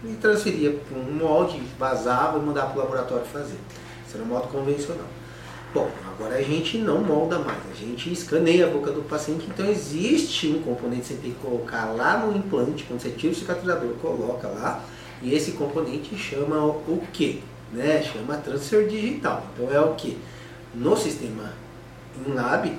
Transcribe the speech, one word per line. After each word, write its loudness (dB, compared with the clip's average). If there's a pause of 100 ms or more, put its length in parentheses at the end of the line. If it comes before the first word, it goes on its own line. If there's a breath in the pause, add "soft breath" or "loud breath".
E -6
transferia 4 (180)
pra -6
um -4
molde, 4 (160)
vazava 2
e 2
mandava 0
pro 0
laboratório 0
fazer. -8 (480 loud breath)
Isso -14
era -6
o -4
modo 0
convencional. -2 (680 loud breath)
Bom, 2 (160)
agora -4
a 4
gente 0
não 4
molda 4
mais, -4 (140)
a -10
gente -6
escaneia 6
a 4
boca 0
do -2
paciente, -2
então 0
existe 2
um 2
componente -2
que -10
você -6
tem -6
que -8
colocar -2
lá 2
no 2
implante, 0
quando -6
você -4
tira 0
o -2
cicatrizador, 0 (100)
coloca -2
lá, -4 (400 loud breath)
e 2
esse 2
componente -2
chama 0
o 2 (100)
quê? 2 (340)
Né? 4
Chama -4
transfer 2
digital. -2 (100)
Então -2
é 8
o 6
quê? -6 (580 loud breath)
No 4
sistema -4 (760)
Inlab 2